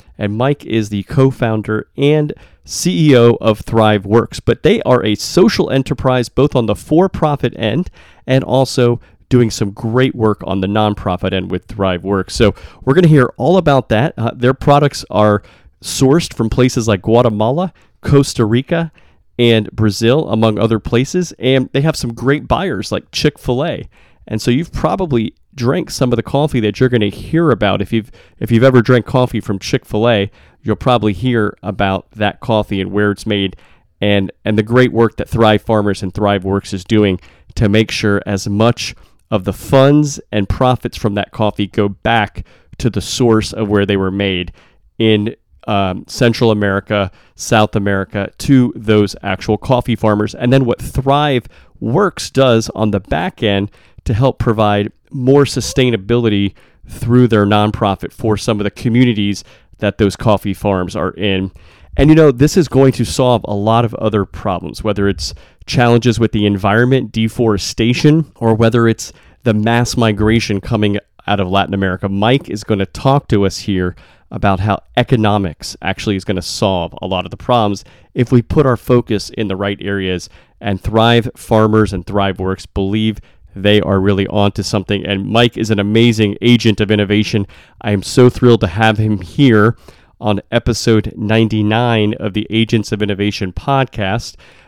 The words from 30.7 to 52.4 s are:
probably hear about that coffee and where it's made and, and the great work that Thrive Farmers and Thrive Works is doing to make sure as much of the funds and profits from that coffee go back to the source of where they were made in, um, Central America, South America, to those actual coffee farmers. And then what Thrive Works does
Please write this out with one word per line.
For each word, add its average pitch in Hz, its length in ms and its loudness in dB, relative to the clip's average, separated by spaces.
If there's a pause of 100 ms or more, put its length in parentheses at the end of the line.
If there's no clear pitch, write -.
probably 107 380 0
hear 113 500 -2
about 98 480 -4
that 104 300 -4
coffee 107 400 -2
and 95 100 -6
where 104 200 0
it's - 140 -8
made 98 300 -2 (460)
and, 101 280 0 (140)
and 104 140 0
the 107 60 0
great 120 280 4
work 110 240 2
that - 140 -8
Thrive 107 320 2
Farmers 104 420 -2
and 92 100 -8
Thrive 101 300 0
Works 98 300 -4
is 92 100 -8
doing 104 340 2 (380)
to 110 140 2
make 107 220 2
sure 101 340 -2
as 101 240 -4
much 110 440 0 (380)
of 98 140 -4
the 107 80 -4
funds 143 680 2 (140)
and 101 160 -2
profits - 480 -2
from 101 180 -2
that 101 160 -6
coffee 104 340 -4
go 104 220 -2
back 107 580 -2 (320)
to 120 120 -2
the 101 100 -4
source 110 540 0
of 107 160 -6
where 101 160 2
they 101 100 -2
were 95 160 -2
made 95 400 -4 (480)
in, 110 340 2 (360)
um, 98 360 -2
Central 117 460 0
America, 101 580 -2 (260)
South 107 380 0
America, 98 560 -4 (100)
to 127 360 2
those 107 480 0
actual 104 340 -4
coffee 123 380 -2
farmers. 104 400 -2
And 120 160 0
then 135 140 4
what - 160 -4
Thrive 135 680 -2 (320)
Works 156 500 -2
does 123 460 2